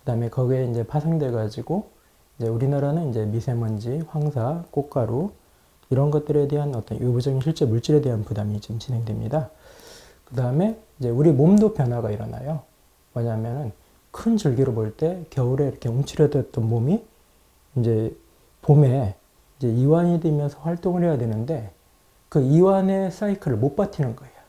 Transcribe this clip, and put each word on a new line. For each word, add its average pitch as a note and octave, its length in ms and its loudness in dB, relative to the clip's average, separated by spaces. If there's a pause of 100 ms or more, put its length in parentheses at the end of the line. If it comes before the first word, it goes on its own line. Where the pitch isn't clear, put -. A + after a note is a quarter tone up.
그다음에 A#2 300 -2
거기에 C3 340 0
이제 A#2 220 -2
파생돼가지고 D3 1040 -2 (480)
이제 A2+ 100 -2
우리나라는 C#3+ 600 0
이제 A2 160 -2
미세먼지, A#2 840 -2
황사, D3 640 -2
꽃가루 C#3 600 -2 (580)
이런 C3+ 200 2
것들에 D3 380 0
대한 C#3+ 260 -2
어떤 A2 240 -6
외부적인 B2 440 0
실제 D#3 240 0
물질에 A#2+ 340 2
대한 A#2+ 240 -2
부담이 G#2 360 -4
좀 A2+ 180 -8
진행됩니다. A2+ 720 -4 (760)
그다음에 C3+ 540 0 (200)
이제 B2 120 -2
우리 C#3+ 200 4
몸도 G3+ 440 6
변화가 A#2+ 360 -2
일어나요. A2+ 520 -6 (500)
뭐냐면은 A#2 600 -4 (380)
큰 A3+ 280 0
줄기로 C3 340 2
볼 A2 240 -4
때 E3+ 320 -4
겨울에 C3+ 400 0
이렇게 - 220 -6
움츠려졌던 C3+ 760 0
몸이 A#2+ 380 0 (720)
이제 A2+ 400 0 (460)
봄에 C3+ 520 4 (440)
이제 B2+ 100 0
이완이 D#3+ 520 2
되면서 D3 400 -2
활동을 F3 420 -2
해야 D#3+ 160 0
되는데, A2+ 520 -4 (600)
그 D3+ 100 2
이완의 F#3+ 720 4
사이클을 F#3+ 480 -2
못 C#3 180 0
버티는 C#3+ 400 -2
거예요. - 160 -20 (160)